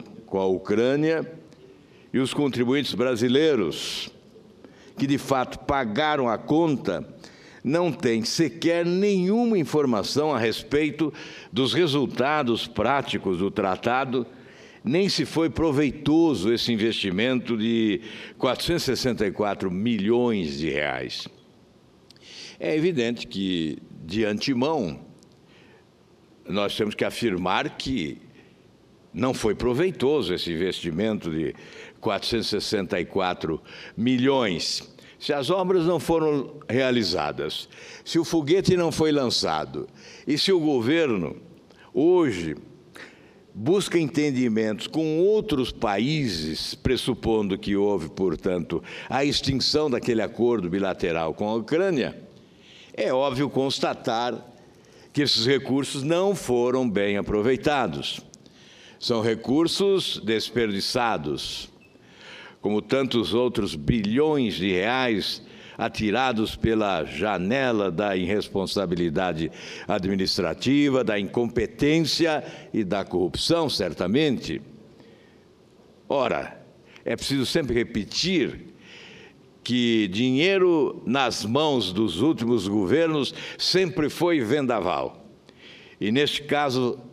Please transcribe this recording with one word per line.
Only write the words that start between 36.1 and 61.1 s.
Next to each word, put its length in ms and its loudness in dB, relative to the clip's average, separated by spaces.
realizadas, 1000 0
se 160 0
o 40 2
foguete 520 2
não 160 2
foi 180 2
lançado, 800 0
e 100 2
se 140 2
o 80 4
governo 760 2
hoje 640 2
busca 460 0
entendimentos 880 0
com 320 -2
outros 540 2
países, 1040 -2
pressupondo 840 0
que 160 -2
houve, 360 2
portanto, 720 -2
a 160 0
extinção 680 0
daquele 320 0
acordo 480 2
bilateral 640 0
com 140 -2
a 80 -2
Ucrânia, 600 0
é 180 -2
óbvio 380 0
constatar 880 -2
que 100 2
esses 220 2
recursos 600 0
não 280 2
foram 560 2
bem 280 2
aproveitados. 1040 0
São 220 0
recursos 1000 2
desperdiçados, 1500 -2